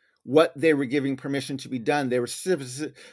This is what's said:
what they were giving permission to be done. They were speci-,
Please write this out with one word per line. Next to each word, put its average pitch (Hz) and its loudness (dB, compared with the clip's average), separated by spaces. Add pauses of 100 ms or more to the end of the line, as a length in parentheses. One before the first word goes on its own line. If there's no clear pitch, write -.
(240)
what 156 4
they 160 4
were 143 2
giving 135 0
permission 139 -6
to - -12
be 127 -4
done. 143 0
They 123 2
were 120 -2
speci-, 139 -4 (180)